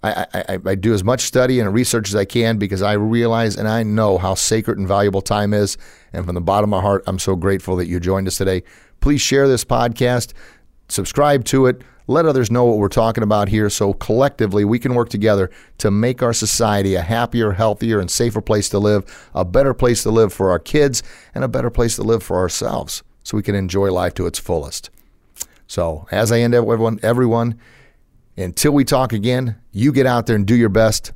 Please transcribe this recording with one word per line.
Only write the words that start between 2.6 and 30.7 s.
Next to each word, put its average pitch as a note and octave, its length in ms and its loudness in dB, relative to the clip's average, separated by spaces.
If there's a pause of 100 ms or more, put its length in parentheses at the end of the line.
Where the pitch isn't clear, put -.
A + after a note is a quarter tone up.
I G2+ 120 0
realize A2+ 640 0
and A2 120 -4
I A2+ 140 0
know G#2+ 340 2
how F#2 180 0
sacred A2 440 -2
and F#2+ 100 -4
valuable G2 320 2
time G#2 320 -2
is. G#2 240 0 (380)
And F2 100 -6
from E2+ 100 -4
the F2 60 -4
bottom G2+ 320 2
of F#2+ 60 0
my F2+ 40 0
heart, G2 240 2
I'm F#2 120 -4
so F#2+ 180 -2
grateful F#2 400 -2
that F2+ 100 -2
you F2 140 -4
joined F#2+ 260 -2
us F2+ 120 -6
today. F#2+ 240 -2 (380)
Please C#3+ 200 2
share C#3 280 2
this B2+ 160 2
podcast, A#2+ 720 -2 (540)
subscribe C#3 580 0
to C3 200 4
it, B2+ 140 2 (260)
let D#3+ 200 2
others C3 240 2
know A#2+ 140 2
what A#2 120 4
we're G2+ 120 2
talking A2+ 340 0
about G#2 260 2
here G#2+ 220 2
so G2+ 240 -2
collectively G#2+ 680 0
we A2 140 2
can B2 160 -2
work A#2+ 140 0
together G2+ 420 0 (280)
to G#2 120 0
make A#2+ 320 0
our A#2+ 120 0
society G2+ 640 0
a F2 40 0
happier, A2+ 520 -2
healthier, A2 460 0
and F#2 120 -4
safer A#2 320 -2
place G#2 260 0
to G#2 100 0
live, G#2 560 -2
a F#2 100 0
better B2+ 280 0
place A#2+ 300 0
to G#2+ 80 -2
live A2 220 4
for F#2+ 180 0
our F2 80 2
kids, C#3+ 440 0 (320)
and C3 100 -4
a B2+ 40 -4
better A#2+ 220 -2
place A#2 260 0
to G#2 60 -6
live A2 200 0
for F2+ 140 -4
ourselves - 680 -4 (200)
so - 140 -6
we G#2+ 60 -2
can G2+ 120 -2
enjoy G2 360 0
life F2+ 240 0
to F2+ 120 -4
its E2 120 -6
fullest. - 520 -6 (760)
So D#2+ 440 -6
as G#2 220 0
I A#2 80 2
end A#2+ 140 2
everyone, A2+ 480 2
everyone, A#2 560 0 (760)
until F#2+ 360 -2
we C#3+ 120 4
talk B2+ 280 0
again, A#2+ 440 -2 (160)
you B2+ 200 0
get C3 140 2
out A#2+ 200 0
there A2+ 100 2
and G2+ 100 0
do A2+ 100 4
your A#2 120 4
best A2 480 2